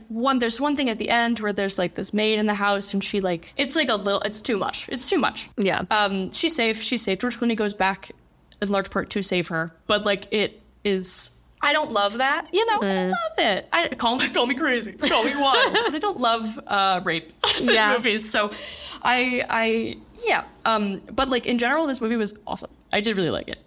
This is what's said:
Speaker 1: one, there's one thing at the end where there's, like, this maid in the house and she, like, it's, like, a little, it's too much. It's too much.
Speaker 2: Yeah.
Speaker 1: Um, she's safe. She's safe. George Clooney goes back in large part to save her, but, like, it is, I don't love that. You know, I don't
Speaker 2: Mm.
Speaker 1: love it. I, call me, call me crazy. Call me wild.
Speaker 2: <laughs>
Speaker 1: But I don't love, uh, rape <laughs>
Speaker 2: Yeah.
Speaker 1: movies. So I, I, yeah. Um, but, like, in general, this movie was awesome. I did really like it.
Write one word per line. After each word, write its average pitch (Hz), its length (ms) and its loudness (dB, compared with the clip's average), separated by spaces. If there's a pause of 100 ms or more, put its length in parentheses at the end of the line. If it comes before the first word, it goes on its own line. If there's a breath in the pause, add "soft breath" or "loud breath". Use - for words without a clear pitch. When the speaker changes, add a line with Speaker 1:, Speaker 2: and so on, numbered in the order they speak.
Speaker 1:
one, 247 320 0
there's 233 220 0
one 294 140 2
thing 269 140 0
at 214 100 -2
the 214 100 -2
end 233 300 2
where 208 120 -2
there's, 196 260 -2
like, 180 180 -2
this - 180 -6
maid 214 260 2
in 214 60 2
the 208 80 2
house 202 400 0
and 196 100 0
she, - 160 -2
like, 180 380 -2
it's, 285 180 0
like, 294 140 2
a 226 60 2
little, 196 260 0
it's - 180 -4
too 220 180 0
much. - 320 -4
It's - 200 -2
too 381 100 2
much. - 380 -2
Speaker 2:
Yeah. 190 340 0
Speaker 1:
Um, 196 400 0
she's - 240 0
safe. 220 260 0
She's 240 200 -2
safe. 190 180 0
George 240 180 -2
Clooney 233 200 0
goes 208 160 -2
back 190 380 -2 (500)
in 202 80 -2
large 196 200 0
part - 220 -4
to 202 100 -2
save 180 280 0
her, 165 240 -4 (140)
but, 208 180 0
like, 202 260 0
it 208 300 -2 (240)
is, 190 460 -2 (300)
I 285 120 2
don't 302 180 0
love 202 280 2
that. 285 340 0
You 440 140 2
know, 427 100 2
I - 20 -4
don't 185 300 0
Speaker 2:
Mm. - 20 -2
Speaker 1:
love 640 260 -4 (200)
it. - 160 -8
I, 330 160 2
call 240 280 0
me, 254 120 -2
call 269 180 2
me 262 80 -2
crazy. 247 380 0
Call 254 320 2
me 285 100 0
wild. 285 380 4
Speaker 2:
<laughs> 453 120 2
Speaker 1:
But 285 80 -2
I 311 60 -4
don't 403 220 -2
love, 226 360 0 (100)
uh, 190 360 2
rape 165 300 -4 (140)
<laughs> - 140 2
Speaker 2:
Yeah. 220 320 4
Speaker 1:
movies. 226 340 0
So 220 240 0 (520 loud breath)
I, 247 460 2
I, 226 480 0 (280)
yeah. 392 180 2 (220)
Um, 208 360 0 (100)
but, 262 180 0
like, 247 160 0
in 240 140 0
general, 285 260 0
this 269 160 -2
movie 226 140 0
was 208 180 -2 (140)
awesome. - 240 -8 (220)
I 196 60 2
did 208 160 0
really 175 140 2
like - 180 -2
it. - 200 -10